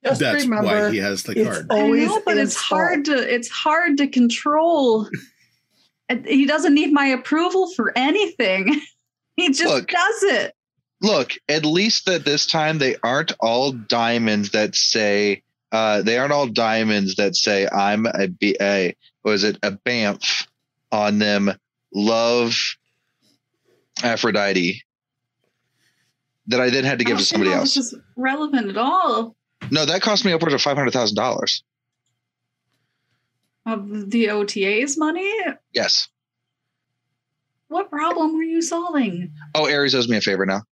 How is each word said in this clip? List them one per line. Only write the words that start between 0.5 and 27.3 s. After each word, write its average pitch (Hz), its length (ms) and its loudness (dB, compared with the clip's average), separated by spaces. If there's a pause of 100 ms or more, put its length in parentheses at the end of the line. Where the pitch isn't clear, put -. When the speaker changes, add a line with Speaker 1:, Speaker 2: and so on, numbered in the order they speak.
Speaker 2:
why 208 40 0
he 214 80 -2
has 196 240 -4
the - 160 -6
Speaker 1:
it's 214 100 2
Speaker 2:
card. - 220 -6
Speaker 3:
I 214 120 2
Speaker 1:
always - 260 4
Speaker 3:
know, 427 160 0
but - 140 0
it's 277 160 0
Speaker 1:
Imp's - 80 -6
Speaker 3:
hard 294 440 0
Speaker 1:
fault. 285 120 0
Speaker 3:
to, - 160 -2
it's 233 140 -4
hard 320 500 0
to 285 100 2
control. 269 1040 2
Speaker 2:
<laughs> - 40 -8 (880)
Speaker 3:
And 247 180 -4
he 277 180 4
doesn't 294 300 4
need 302 180 4
my 277 140 4
approval 339 680 0
for - 240 -2
anything. 262 880 2
<laughs> - 40 -20 (460)
He 349 120 0
just 269 160 2
Speaker 4:
Look. - 240 0
Speaker 3:
does 381 360 0
it. 269 300 0 (460)
Speaker 4:
Look, 180 320 2 (160)
at 156 160 0
least 180 400 0
that 170 220 -2
this 147 200 0
time 156 300 0
they 135 260 0
aren't 139 380 -2
all 123 320 0
diamonds 117 760 0
that 107 240 0
say, 104 680 0 (280)
uh, 107 320 0
they 113 160 2
aren't 143 160 0
all 143 140 0
diamonds 110 680 0
that 98 200 0
say, 98 380 2
"I'm 104 320 0
a 98 240 0
B-, 95 320 -2
a, 98 340 0 (300)
was 104 180 2
it 104 200 0
a 104 80 -2
banff 104 760 -4 (440)
on 104 280 0
them, 101 320 2 (440)
love 113 640 2 (1400)
Aphrodite," 101 800 0 (1700)
that 123 120 2
I 127 80 4
then 131 160 2
had 131 140 0
to 117 80 0
Speaker 3:
I - 20 0
Speaker 4:
give - 80 2
Speaker 3:
don't 98 40 -2
Speaker 4:
to - 40 0
somebody 101 260 2